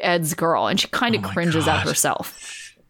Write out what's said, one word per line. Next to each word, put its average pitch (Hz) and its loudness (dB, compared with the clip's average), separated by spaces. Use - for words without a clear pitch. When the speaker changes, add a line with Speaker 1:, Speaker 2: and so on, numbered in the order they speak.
Speaker 1:
Ed's 175 2
Girl, 156 2
and 165 2
she - 2
kinda 240 0
Speaker 2:
Oh 208 -2
my - -6
Speaker 1:
cringes 165 0
at 156 2
Speaker 2:
God. 160 -2
Speaker 1:
herself. - -4